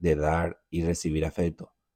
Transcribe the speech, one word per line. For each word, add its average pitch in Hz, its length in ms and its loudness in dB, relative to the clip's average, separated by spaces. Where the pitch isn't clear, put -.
de 82 160 4
dar 78 520 0
y 85 140 -2
recibir 82 420 0
afecto. - 500 -4